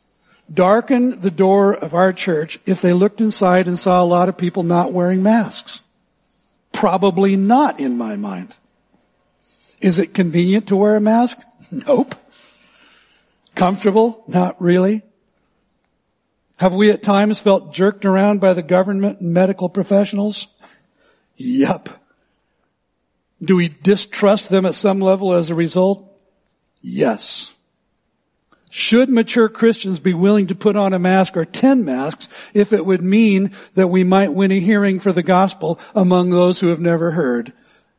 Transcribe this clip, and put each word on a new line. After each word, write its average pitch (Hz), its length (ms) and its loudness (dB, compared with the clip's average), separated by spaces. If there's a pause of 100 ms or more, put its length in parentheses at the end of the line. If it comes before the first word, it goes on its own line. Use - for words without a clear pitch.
(540)
darken 226 680 0
the 190 100 -2
door 196 420 2
of 156 200 -8
our 185 180 2
church 165 540 -4
if 185 160 -2
they 180 120 2
looked 202 280 0
inside 185 480 2
and 175 100 -4
saw 180 240 2
a - 20 2
lot 175 220 2
of 185 100 -6
people 180 260 -4
not 170 280 0
wearing 180 320 -2
masks? - 580 -2 (920)
Probably 196 640 0
not 233 420 2
in 127 180 -4
my 107 200 -6
mind. 95 360 -12 (1300)
Is 180 160 2
it 185 160 -2
convenient 180 540 0
to 202 80 0
wear 208 220 2
a 208 40 0
mask? 226 420 0
<laughs> - 280 -20
Nope. - 440 -2 (1400)
Comfortable? 202 720 0
Not 180 340 -2
really. 180 400 0 (1600)
Have 185 160 0
we 208 180 4
at 202 100 -2
times 208 380 0
felt 190 340 0
jerked 202 320 -2
around 196 340 2
by 185 140 2
the 175 80 -4
government 196 600 -2
and 170 120 -4
medical 185 360 0
professionals? 202 800 -2 (880)
Yup. 254 520 -2 (1500)
Do 180 140 2
we 170 140 0
distrust 202 800 0
them 185 160 0
at 170 100 -2
some 196 240 0
level 190 340 0
as 165 160 0
a 170 60 -4
result? 185 640 -2 (600)
Yes. - 720 -4 (1120)
Should 254 400 0
mature 233 380 0
Christians 214 540 -2
be 185 120 0
willing 196 340 2
to 180 80 -6
put 202 200 -2
on 196 180 0
a 185 60 -2
mask 185 380 0
or 165 80 -2
ten 262 400 0
masks 135 420 -8 (260)
if 202 200 2
it 185 120 -2
would 185 160 0
mean 196 500 2 (220)
that 190 140 2
we 185 160 2
might 185 300 2
win 190 180 0
a 196 80 0
hearing 196 400 0
for 190 140 -2
the 175 100 -2
gospel 180 560 -2 (160)
among 180 340 2
those 180 300 2
who 185 80 0
have 170 140 -2
never 170 300 -2
heard? 156 420 -4 (460)